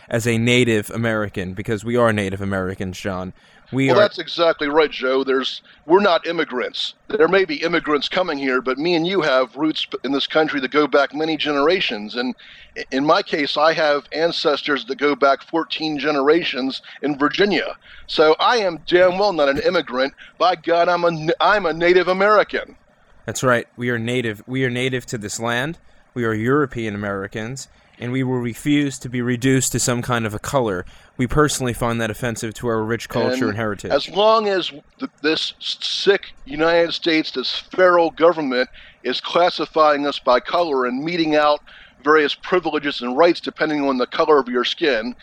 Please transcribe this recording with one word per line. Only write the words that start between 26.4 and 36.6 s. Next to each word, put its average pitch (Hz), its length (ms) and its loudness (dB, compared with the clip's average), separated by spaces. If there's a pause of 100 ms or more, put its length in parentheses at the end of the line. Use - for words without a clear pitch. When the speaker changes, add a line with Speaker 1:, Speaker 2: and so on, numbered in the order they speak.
Speaker 1:
Americans, 104 760 -8 (300)
and 120 140 -8
we 131 100 -2
will 127 160 -2
refuse 135 600 -2
to 127 100 -12
be 123 100 -4
reduced 123 520 2
to 123 60 -2
some 120 220 0
kind 117 240 -2
of 107 80 -4
a 107 60 -8
color. 104 480 -2 (320)
We 127 80 0
personally 135 480 0
find 117 260 -2
that 113 120 -2
offensive 113 420 -6
to - 140 -6
our 113 140 0
rich 113 260 -4
culture 123 260 0
and 131 160 -2
Speaker 2:
And 101 60 -6
Speaker 1:
heritage. 104 340 -6
Speaker 2:
as - 180 0
long 220 400 2
as 190 200 -2 (300)
th-, 131 120 -8 (100)
this 147 400 -2
s-, - 200 -8
sick - 480 0 (180)
United 160 480 2